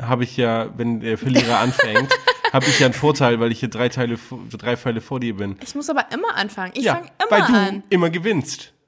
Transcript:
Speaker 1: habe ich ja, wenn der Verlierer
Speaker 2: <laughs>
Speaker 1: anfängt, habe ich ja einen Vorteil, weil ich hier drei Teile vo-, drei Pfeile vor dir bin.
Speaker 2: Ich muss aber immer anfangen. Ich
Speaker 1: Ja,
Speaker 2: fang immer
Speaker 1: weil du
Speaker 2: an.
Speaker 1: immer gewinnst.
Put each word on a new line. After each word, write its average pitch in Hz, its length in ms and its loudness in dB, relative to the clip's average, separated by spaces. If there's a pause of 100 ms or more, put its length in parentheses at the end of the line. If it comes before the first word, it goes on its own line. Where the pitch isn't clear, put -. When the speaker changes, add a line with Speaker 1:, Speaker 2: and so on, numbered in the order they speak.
Speaker 1:
habe 123 160 2
ich 120 140 -6
ja, 113 400 0
wenn 117 220 0
der 113 200 -2
Verlierer 120 400 4
Speaker 2:
<laughs> - 0 -
Speaker 1:
anfängt, 131 520 2 (400)
habe 131 160 2
ich 135 120 2
ja 135 80 6
einen 123 80 2
Vorteil, 139 440 2
weil 117 120 2
ich 117 80 -6
hier 123 100 -4
drei 117 200 0
Teile 120 280 -4
vo-, - 220 -14 (100)
drei 120 280 -4
Pfeile 113 240 -4
vor 131 180 -8
dir 117 160 -4
bin. 98 280 -6
Speaker 2:
Ich - 120 -12
muss 285 160 -6
aber 285 200 -2
immer 370 240 -4
anfangen. 196 400 -6
Ich 262 100 -2
Speaker 1:
Ja, 160 100 2
Speaker 2:
fang - 80 -8 (180)
immer 427 180 0
Speaker 1:
weil - 80 2
du 247 60 6
Speaker 2:
an. 196 360 2
Speaker 1:
immer 175 200 4
gewinnst. 170 640 -4 (140)